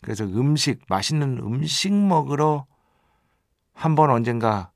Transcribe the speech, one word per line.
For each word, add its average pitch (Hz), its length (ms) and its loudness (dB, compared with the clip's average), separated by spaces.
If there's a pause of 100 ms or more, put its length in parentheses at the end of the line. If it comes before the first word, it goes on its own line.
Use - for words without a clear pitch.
그래서 110 240 -8
음식, 135 600 0
맛있는 151 520 -2
음식 147 540 -4
먹으러 151 720 2 (1080)
한번 156 360 2
언젠가 113 680 0